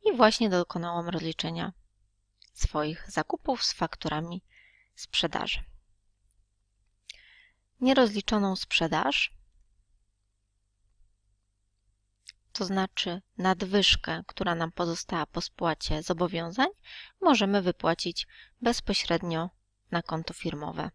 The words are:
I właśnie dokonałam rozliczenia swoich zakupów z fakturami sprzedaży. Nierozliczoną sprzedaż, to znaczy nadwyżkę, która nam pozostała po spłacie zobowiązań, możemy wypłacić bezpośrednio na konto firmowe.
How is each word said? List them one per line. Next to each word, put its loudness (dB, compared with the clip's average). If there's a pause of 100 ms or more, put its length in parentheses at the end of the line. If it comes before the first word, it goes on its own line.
I 4
właśnie 6
dokonałam -2
rozliczenia -4 (800)
swoich -2
zakupów -2
z -2
fakturami -4 (520)
sprzedaży. -4 (2250)
Nierozliczoną 4
sprzedaż, 0 (3250)
to -2
znaczy -2 (140)
nadwyżkę, 2
która -2
nam -2
pozostała -4
po -6
spłacie -2
zobowiązań, 0 (520)
możemy 4
wypłacić 0 (340)
bezpośrednio 0 (400)
na 0
konto -6
firmowe. -6